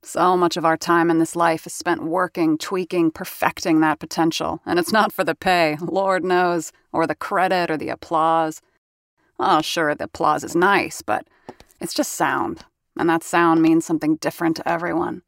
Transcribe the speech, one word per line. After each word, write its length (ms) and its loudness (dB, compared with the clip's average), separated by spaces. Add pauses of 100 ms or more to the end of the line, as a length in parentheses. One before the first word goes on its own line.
So 320 2
much 220 2
of 80 -4
our 140 4
time 320 2
in 80 4
this 180 0
life 300 0
is 80 -14
spent 280 -4
working, 540 0
tweaking, 540 -2
perfecting 680 -2
that 180 2
potential, 640 -2
and 140 -2
it's 140 -2
not 200 2
for 120 -2
the 100 0
pay, 440 2
Lord 460 -2
knows, 480 0 (180)
or 160 0
the 80 -2
credit 560 0
or 60 -2
the 140 -6
applause. 720 0 (760)
Oh, 220 2
sure, 340 0
the 100 -6
applause 380 0
is 140 -6
nice, 460 2
but 240 -4 (540)
it's 120 -8
just 200 -2
sound, 520 -2 (340)
and 120 0
that 120 0
sound 380 2
means 240 4
something 320 0
different 400 -2
to 120 -6
everyone. 600 -4